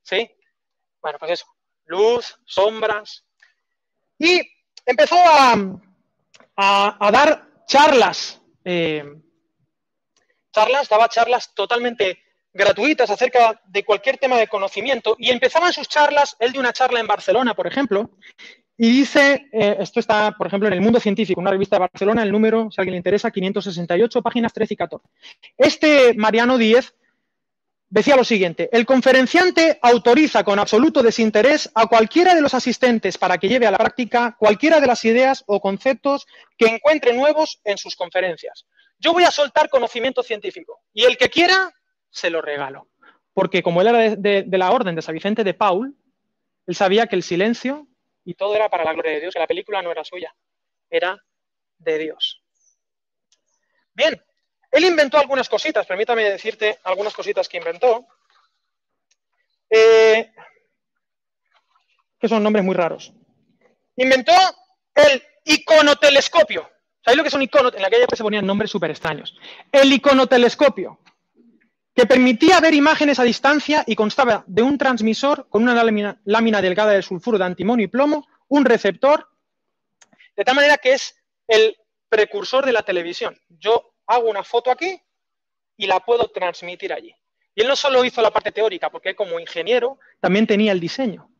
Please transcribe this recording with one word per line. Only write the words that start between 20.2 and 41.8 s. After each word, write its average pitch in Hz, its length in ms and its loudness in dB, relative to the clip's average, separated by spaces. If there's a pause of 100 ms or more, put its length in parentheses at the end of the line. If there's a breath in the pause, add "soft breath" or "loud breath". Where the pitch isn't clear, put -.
por 185 80 -6
ejemplo, 196 220 -2
en 190 80 0
El 180 60 -2
Mundo 233 180 2
Científico, 196 420 -2
una 196 80 -2
revista 196 280 -2
de 185 140 0
Barcelona, 220 300 -2
el 202 100 -2
número, 220 380 0
si - 100 -10
a - 40 -2
alguien 185 100 -4
le 185 40 -6
interesa, 202 340 -2
quinientos 190 320 -6
sesenta 175 340 -6
y 214 60 2
ocho, 233 180 -2
páginas 233 320 -4
trece - 220 -6
y - 20 -20
catorce. - 300 -10 (500 loud breath)
Este 285 560 4
Mariano 226 460 0
Díez 226 340 2 (960)
decía 214 260 2
lo 254 80 4
siguiente: 175 480 -2
"El 233 140 0
conferenciante 269 960 2
autoriza 240 600 2
con 202 160 -2
absoluto 262 420 0
desinterés 226 720 0
a 226 140 2
cualquiera 311 480 4
de 320 60 2
los 277 120 -2
asistentes 240 640 -2
para 180 220 -2
que 190 100 -4
lleve 240 160 0
a 208 60 2
la 190 80 -2
práctica 233 580 -2
cualquiera 285 420 2
de 277 60 2
las 240 200 -2
ideas 254 420 2
o 202 120 -2
conceptos 262 680 -4 (280 soft breath)
que 226 120 2
encuentre 240 460 0
nuevos 302 500 -2
en 202 160 -4
sus - 160 -14
conferencias. 180 720 -8 (320)
Yo 320 120 -2
voy 349 120 2
a 330 80 4
soltar 294 380 -2
conocimiento 247 520 -2
científico, 196 600 -12 (100)
y 220 120 0
el 247 120 4
que 247 120 0
quiera, 359 440 0 (360)